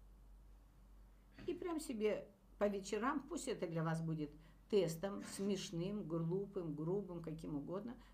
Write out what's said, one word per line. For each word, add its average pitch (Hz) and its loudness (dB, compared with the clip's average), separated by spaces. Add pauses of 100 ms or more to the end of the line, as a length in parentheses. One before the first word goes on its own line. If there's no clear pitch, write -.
(1500)
И 359 2
прям 339 -2
себе 214 2 (320)
по 202 6
вечерам, 214 2
пусть 311 -4
это 185 0
для 165 2
вас 165 2
будет 156 0 (400)
тестом, 196 4 (140)
смешным, 196 0
глупым, 170 0
грубым, 175 0
каким 160 -4
угодно, 185 -4 (200)